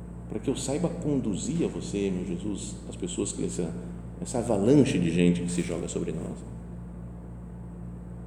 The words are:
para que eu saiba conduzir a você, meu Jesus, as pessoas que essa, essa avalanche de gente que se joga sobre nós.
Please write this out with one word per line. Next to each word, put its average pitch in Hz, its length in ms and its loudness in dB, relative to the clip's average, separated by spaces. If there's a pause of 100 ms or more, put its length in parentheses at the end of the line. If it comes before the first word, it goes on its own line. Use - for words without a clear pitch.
(300)
para 110 80 -4
que 123 100 -2
eu 127 80 2
saiba 151 320 0
conduzir 131 760 0
a 104 40 2
você, 98 420 0
meu 90 140 0
Jesus, 92 520 -4 (120)
as - 80 -8
pessoas 92 340 -2
que - 140 -4
essa, 87 240 -2 (540)
essa 104 160 -2
avalanche 113 600 6
de 85 120 4
gente 87 320 6
que - 100 -2
se - 80 2
joga 85 260 -2
sobre 85 260 -2
nós. 95 260 -4 (1900)